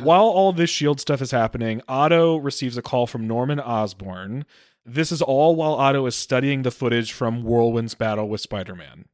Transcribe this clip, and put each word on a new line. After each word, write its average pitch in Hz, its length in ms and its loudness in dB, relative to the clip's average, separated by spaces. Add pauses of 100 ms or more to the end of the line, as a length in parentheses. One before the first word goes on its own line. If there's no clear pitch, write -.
While 165 220 8
all 196 280 4
this 170 160 2
shield 147 300 0
stuff 139 220 -2
is 131 100 -4
happening, 113 560 -2
Otto 160 500 4
receives 135 400 -6
a 120 40 -4
call 120 260 0
from 113 200 -8
Norman 127 320 -2
Osborn. 107 880 -6 (400)
This 143 260 -4
is 165 100 -4
all 147 340 4
while 156 180 0
Otto 139 320 2
is 123 100 -2
studying 135 460 0
the 127 100 -2
footage 117 400 -2
from 120 320 -4
Whirlwind's 117 520 0
battle 107 340 -4
with 104 120 -6
Spider-Man, 90 720 -12